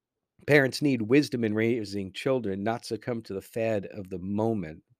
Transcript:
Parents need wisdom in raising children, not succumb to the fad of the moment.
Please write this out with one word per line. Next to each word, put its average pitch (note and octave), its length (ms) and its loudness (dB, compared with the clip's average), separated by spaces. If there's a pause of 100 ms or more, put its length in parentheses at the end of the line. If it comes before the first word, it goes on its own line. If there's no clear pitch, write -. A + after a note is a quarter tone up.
(480)
Parents C3+ 340 6
need C3+ 200 2
wisdom B2 420 4
in G#2+ 100 0
raising G#2 580 0
children, G#2+ 520 -2
not A2+ 220 -2
succumb A#2 380 -6
to G2+ 100 -10
the F#2+ 80 -6
fad A2 460 -2
of F#2+ 220 -12
the F#2+ 100 -8
moment. G2 640 -2 (160)